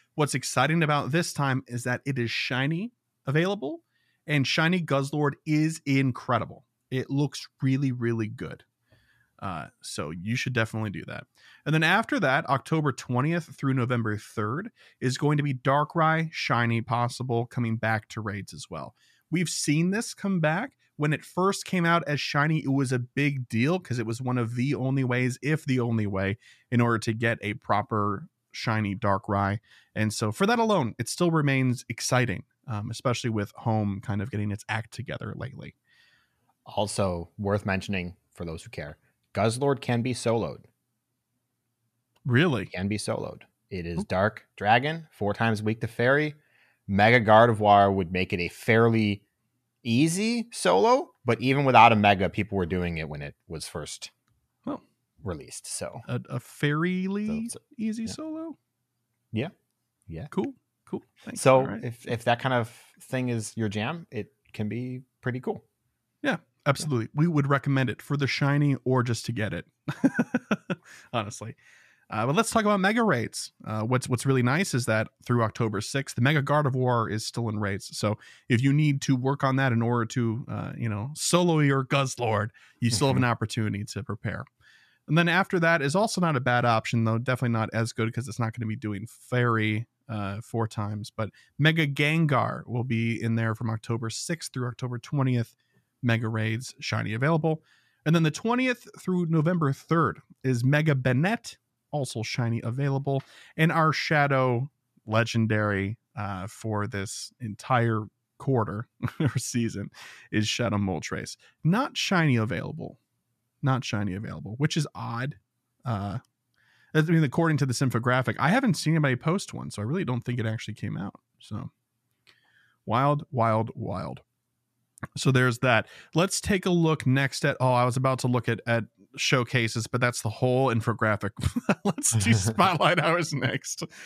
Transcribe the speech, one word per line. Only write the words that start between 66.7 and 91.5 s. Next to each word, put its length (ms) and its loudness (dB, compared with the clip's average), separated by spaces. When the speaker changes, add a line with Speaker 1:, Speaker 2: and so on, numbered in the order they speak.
Speaker 2:
Yeah. 140 -6
Speaker 1:
We 80 4
would 200 2
recommend 400 2
it 140 -8
for 140 -4
the 100 0
shiny 580 2
or 180 2
just 240 -2
to 60 -4
get 220 -4
it, 120 -10
<laughs> 680 -8
honestly. 440 -6
Uh, 160 -2
but 100 0
let's 140 0
talk 120 2
about 160 2
Mega 240 2
Raids. 500 -2
Uh, 160 -4
what's, 240 0
what's 200 -2
really 160 4
nice 320 2
is 100 0
that 240 0
through 180 2
October 380 0
sixth, 340 -6
the 60 -2
Mega 220 4
Gardevoir 680 2
is 140 -4
still 240 -4
in 100 -2
raids. 380 -4
So 220 0
if 120 4
you 80 4
need 320 2
to 140 2
work 260 -2
on 140 2
that 160 2
in 80 2
order 260 0
to, 400 -2
uh, 300 -8
you 140 -4
know, 240 -6
solo 460 2
your 260 4
Guzzlord, 640 0
you 100 2
still 160 0
have 100 2
an 60 2
Speaker 2:
Mm-hmm. 80 4
Speaker 1:
opportunity 540 -2
to 180 -8
prepare. 420 -8
And 80 2
then 120 4
after 320 2
that 200 4
is 160 0
also 240 0
not 160 2
a 40 2
bad 260 2
option, 380 2
though 140 2
definitely 360 0
not 180 0
as 220 -2
good 180 -2
'cause 160 -6
it's 100 -10
not 140 -2
gonna 160 -6
be 80 -4
doing 300 -6
Fairy, 800 0
uh, 340 -6
four 260 -4
times. 420 -6
But 200 -8